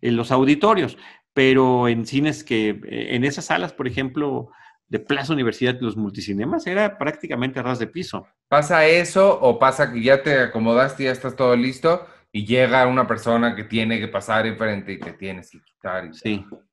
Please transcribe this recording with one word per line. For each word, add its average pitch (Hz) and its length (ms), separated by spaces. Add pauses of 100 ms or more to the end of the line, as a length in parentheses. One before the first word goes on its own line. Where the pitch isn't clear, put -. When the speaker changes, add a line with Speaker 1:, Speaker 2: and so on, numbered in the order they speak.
Speaker 1:
el, 120 160
los 117 160
auditorios, 147 640 (360)
pero 131 560
en 117 180
cines 143 380
que, 110 260
eh, 117 460
en 120 80
esas 143 220
salas, 170 260
por - 160
ejemplo, 131 640 (380)
de - 120
Plaza 139 320
Universidad, 123 480
los 110 160
multicinemas, 104 720
era 202 300
prácticamente 135 640
a - 40
ras 123 140
de 113 100
piso. - 380 (220)
Speaker 2:
¿Pasa 156 380
eso 175 540
o 120 180
pasa 131 340
que 117 100
ya 135 200
te 143 160
acomodaste, 120 680
ya 127 80
estás 127 240
todo 123 200
listo 131 500 (260)
y 104 120
llega 127 440
una 127 180
persona 117 480
que 107 100
tiene 110 360
que 110 80
pasar 107 380
enfrente 104 480
y 92 40
te 85 140
tienes 92 380
que 80 120
quitar 92 440
y 78 80
Speaker 1:
Sí, 104 360
Speaker 2:
tal? - 100 (120)